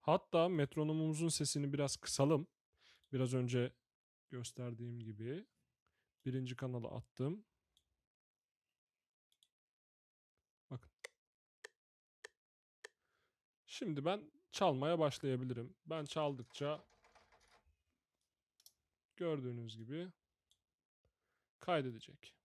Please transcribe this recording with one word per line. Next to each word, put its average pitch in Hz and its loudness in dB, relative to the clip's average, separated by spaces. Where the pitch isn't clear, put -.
Hatta 165 4
metronomumuzun 156 2
sesini 143 0
biraz 143 0
kısalım. 147 4
Biraz 127 2
önce 123 2
gösterdiğim 120 -8
gibi 113 -8
birinci 127 -2
kanala 123 -4
attım. 143 -4
Bakın. - -10
Şimdi 151 -4
ben 196 -2
çalmaya 160 4
başlayabilirim. 127 0
Ben 160 -6
çaldıkça 143 -4
gördüğünüz 123 -2
gibi 143 -8
kaydedecek. 131 -4